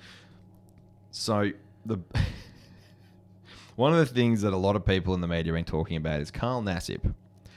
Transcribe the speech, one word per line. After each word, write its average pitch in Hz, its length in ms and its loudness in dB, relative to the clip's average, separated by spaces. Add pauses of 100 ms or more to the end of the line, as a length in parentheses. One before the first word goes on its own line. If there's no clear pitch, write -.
(1120)
So 104 400 0 (340)
the 110 140 -2 (140)
<laughs> - 1600 -8
one 135 160 4
of 170 60 6
the 151 80 6
things 120 360 2
that 101 100 2
a 95 40 0
lot 98 200 2
of 95 80 -4
people 92 300 2
in 90 60 -2
the 85 80 -2
media 82 240 0
have - 40 0
been 82 80 -2
talking 80 320 -2
about 78 240 -2
is 73 100 -8
Carl 120 320 -4
Nassib. - 520 -4 (420)